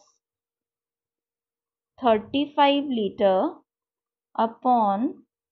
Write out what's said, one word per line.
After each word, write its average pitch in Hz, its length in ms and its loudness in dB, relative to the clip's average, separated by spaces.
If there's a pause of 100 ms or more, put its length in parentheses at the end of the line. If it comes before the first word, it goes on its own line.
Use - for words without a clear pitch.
(2000)
thirty-five 277 840 0
liter 202 680 -2 (840)
upon 226 840 -2 (300)